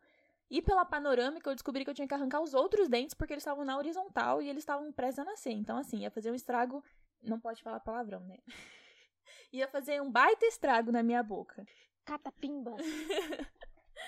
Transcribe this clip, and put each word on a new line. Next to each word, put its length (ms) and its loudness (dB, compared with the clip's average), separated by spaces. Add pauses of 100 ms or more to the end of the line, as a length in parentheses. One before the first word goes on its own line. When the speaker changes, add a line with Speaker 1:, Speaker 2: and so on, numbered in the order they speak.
(500)
Speaker 1:
E 120 0
pela 240 6
panorâmica, 640 2
eu 60 -2
descobri 280 -4
que 60 -2
eu 40 -4
tinha 140 -4
que 60 -2
arrancar 280 0
os 120 -2
outros 360 6
dentes 240 0
porque 200 -4
eles 80 -6
estavam 220 -4
na 140 -2
horizontal 640 0
e 80 -4
eles 120 -6
estavam 300 -4
prestes 280 -2
a 60 -6
nascer. 260 -6
Então, 260 -4
assim, 220 -4
ia 120 -6
fazer 200 -4
um 40 -2
estrago. 480 -2 (380)
Não 180 -4
pode 240 -8
falar 160 -8
palavrão, 420 -6
né? 160 -16 (100)
<laughs> 340 -20 (720)
Ia 140 0
fazer 340 -2
um 80 -2
baita 360 8
estrago 460 4
na 120 4
minha 180 4
boca. 440 -8 (400)
Speaker 2:
Catapimba. 720 -8
Speaker 1:
<laughs> 840 -6 (460)